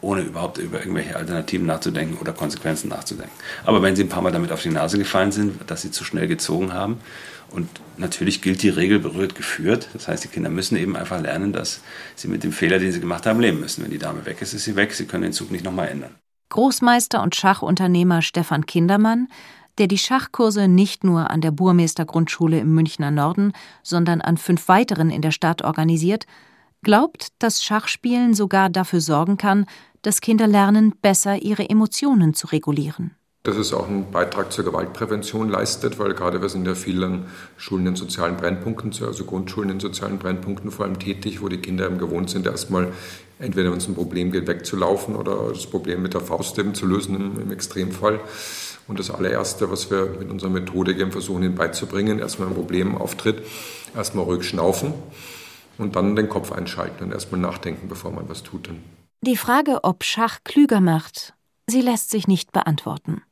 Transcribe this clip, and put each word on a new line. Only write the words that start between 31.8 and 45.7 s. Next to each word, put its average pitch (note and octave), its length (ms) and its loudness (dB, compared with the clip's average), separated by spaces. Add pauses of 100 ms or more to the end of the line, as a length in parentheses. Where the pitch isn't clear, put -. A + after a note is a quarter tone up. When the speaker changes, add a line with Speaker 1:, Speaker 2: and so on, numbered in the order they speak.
Speaker 2:
zu - 140 -6
regulieren. D3+ 640 -2 (300)
Speaker 3:
Dass G2+ 140 -2
es G#2 160 0
auch - 140 -2
einen G2 240 -4
Beitrag F2+ 420 -2
zur G2 120 -4
Gewaltprävention G2+ 840 -4
leistet, G#2 520 -2
weil G2 140 0
gerade F2+ 280 -2
wir G2 60 -2
sind F#2 180 -4
ja F2+ 80 0
viel F#2 300 -2
an F#2 220 -4 (300)
Schulen F#2 300 -2
in F2+ 80 0
sozialen F2+ 420 -4
Brennpunkten, F#2+ 560 -4 (140)
also - 180 -6
Grundschulen F#2+ 460 -4
in F#2+ 80 -4
sozialen G2 400 -6
Brennpunkten F#2+ 540 -6
vor G#2+ 120 -4
allem F#2+ 140 -4
tätig, F#2+ 440 -6
wo G2 60 -4
die F2+ 100 -4
Kinder F#2 280 -4
eben F2+ 120 -2
gewohnt F2 300 -2
sind, F#2+ 180 -4
erstmal F2+ 460 -2 (460)
entweder, F#2 320 0
wenn F2 80 -2
es F2+ 80 -6
ein G2 80 -4
Problem F2+ 380 -2
geht, F2+ 160 -2
wegzulaufen F#2 680 -2
oder G#2+ 360 -4
das - 180 -10
Problem F2+ 340 -4